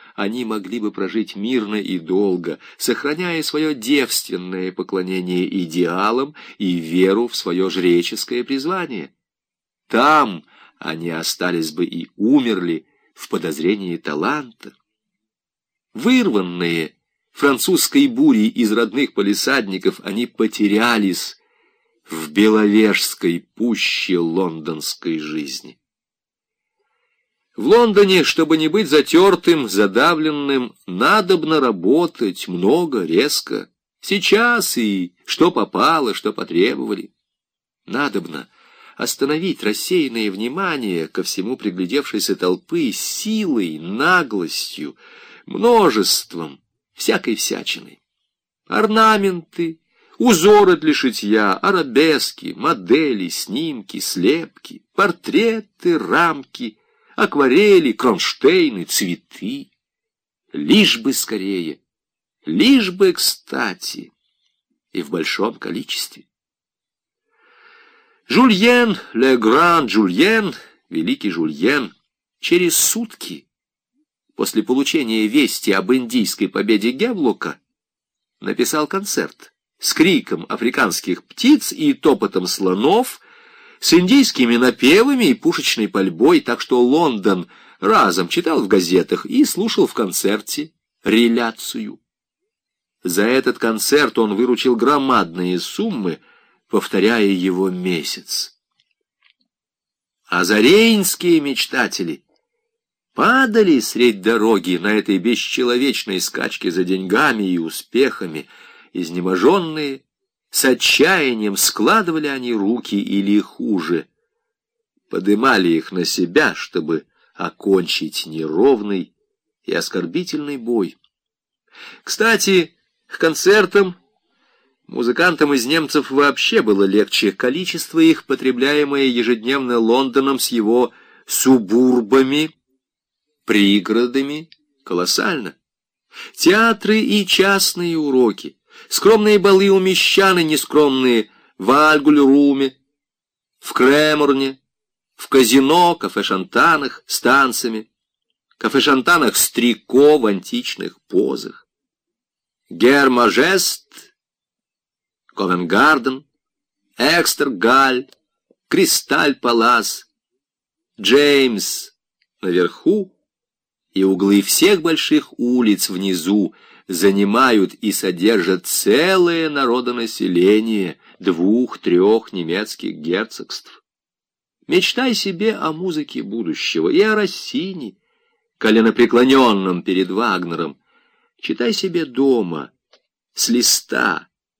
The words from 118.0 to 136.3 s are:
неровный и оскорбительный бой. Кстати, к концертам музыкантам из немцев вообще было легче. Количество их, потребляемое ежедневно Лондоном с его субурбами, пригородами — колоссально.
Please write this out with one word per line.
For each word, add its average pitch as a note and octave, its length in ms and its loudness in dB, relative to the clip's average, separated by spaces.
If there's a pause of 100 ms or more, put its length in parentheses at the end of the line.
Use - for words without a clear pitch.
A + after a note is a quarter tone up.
неровный F#2 840 0 (500)
и E2+ 100 -8
оскорбительный C#3+ 840 -6
бой. A2+ 400 -4 (1080)
Кстати, G3 720 0 (320)
к - 100 -16
концертам F#3 800 2 (920)
музыкантам C#3+ 680 0
из A#2+ 100 -2
немцев D3 460 -2
вообще C#3+ 500 2
было G2+ 220 2
легче. G2 480 0
Количество D#3 680 -4
их, D#3+ 260 4
потребляемое C#3 800 0
ежедневно A#2+ 760 0
Лондоном C3 580 2
с - 120 -4
его A#2 420 2 (340)
субурбами, B2+ 1300 2 (920)
пригородами — A#2+ 1040 0 (340)
колоссально. G2 720 -4 (800)